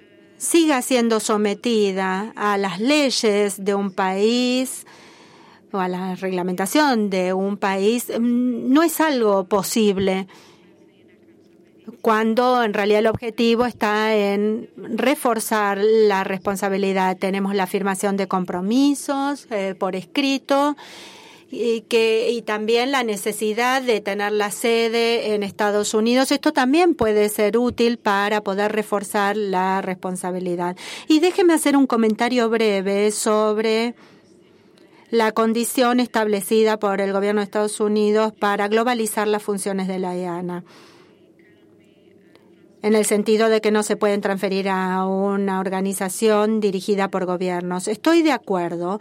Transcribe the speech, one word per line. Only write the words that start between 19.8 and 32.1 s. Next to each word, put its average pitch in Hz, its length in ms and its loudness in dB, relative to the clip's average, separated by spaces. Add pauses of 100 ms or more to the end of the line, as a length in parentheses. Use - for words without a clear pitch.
escrito, 277 800 -2 (720)
y 233 300 -2
que, 226 500 0
y 233 120 -4
también 226 500 -2
la 254 100 0
necesidad 220 800 -2
de 226 180 0
tener 208 300 -4
la 208 220 -2
sede 233 840 0
en 208 80 0
Estados 208 500 0
Unidos. 240 380 2
Esto 302 220 2
también 302 420 4
puede 208 340 2
ser 208 300 0
útil 240 400 2
para 208 440 0
poder 208 280 -2
reforzar 208 640 -2
la 190 460 0
responsabilidad. 180 960 -6 (320)
Y 311 100 4
déjeme 349 360 4
hacer 285 220 2
un 269 120 4
comentario 233 600 0